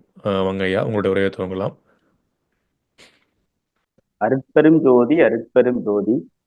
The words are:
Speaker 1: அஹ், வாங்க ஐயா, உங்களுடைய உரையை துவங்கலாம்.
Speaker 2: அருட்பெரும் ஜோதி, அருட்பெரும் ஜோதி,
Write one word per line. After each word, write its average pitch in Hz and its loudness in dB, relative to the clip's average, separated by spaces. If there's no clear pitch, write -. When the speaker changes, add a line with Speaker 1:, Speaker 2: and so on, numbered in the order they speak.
Speaker 1:
அஹ், 98 -2
வாங்க 95 -4
ஐயா, 95 -2
உங்களுடைய 104 -4
உரையை 98 -2
துவங்கலாம். 92 -8
Speaker 2:
அருட்பெரும் 151 2
ஜோதி, 123 2
அருட்பெரும் 120 0
ஜோதி, 104 -2